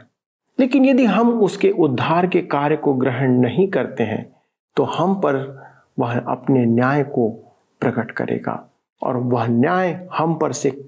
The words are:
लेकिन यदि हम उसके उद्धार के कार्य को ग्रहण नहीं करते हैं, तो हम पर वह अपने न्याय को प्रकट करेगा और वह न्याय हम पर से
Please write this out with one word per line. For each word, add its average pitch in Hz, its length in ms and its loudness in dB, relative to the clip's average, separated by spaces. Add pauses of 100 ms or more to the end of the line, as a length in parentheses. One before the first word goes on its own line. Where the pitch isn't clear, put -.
(600)
लेकिन 262 260 4
यदि 262 200 4
हम 233 340 2
उसके 196 300 2
उद्धार 160 580 0
के 180 140 0
कार्य 147 340 0
को 151 180 0
ग्रहण 127 380 0
नहीं 123 360 2
करते 127 360 -2
हैं, 110 320 -6 (400)
तो 143 80 2
हम 165 320 -2
पर 135 500 -4 (340)
वह 120 200 -2
अपने 131 460 0
न्याय 127 380 2
को 117 380 -2 (400)
प्रकट 117 300 -2
करेगा - 600 -6 (320)
और 127 140 -2
वह 120 300 -2
न्याय 165 600 0 (100)
हम 160 180 0
पर 151 180 -2
से 135 180 -2 (160)